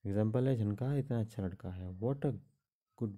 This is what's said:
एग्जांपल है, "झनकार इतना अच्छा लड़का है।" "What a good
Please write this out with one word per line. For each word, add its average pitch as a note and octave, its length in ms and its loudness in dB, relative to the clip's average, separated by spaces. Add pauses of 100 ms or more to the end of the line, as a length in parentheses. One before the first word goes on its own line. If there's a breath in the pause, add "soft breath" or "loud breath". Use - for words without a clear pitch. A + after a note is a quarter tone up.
एग्जांपल A2 420 2
है, C3+ 80 4
"झनकार A2+ 420 0
इतना B2+ 220 0
अच्छा A2 240 -2
लड़का F#2 260 -4
है।" F#2 300 -8
"What C3+ 200 0
a C#3 140 0 (720)
good G#2 140 -2